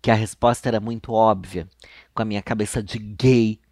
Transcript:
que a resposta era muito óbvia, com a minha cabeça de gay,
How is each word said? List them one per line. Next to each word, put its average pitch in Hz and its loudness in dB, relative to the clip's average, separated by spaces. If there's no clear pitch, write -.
que - -2
a 113 4
resposta 113 0
era 113 0
muito 113 -10
óbvia, 95 0
com - -4
a 113 -2
minha 104 -4
cabeça 107 -4
de 101 -10
gay, 110 2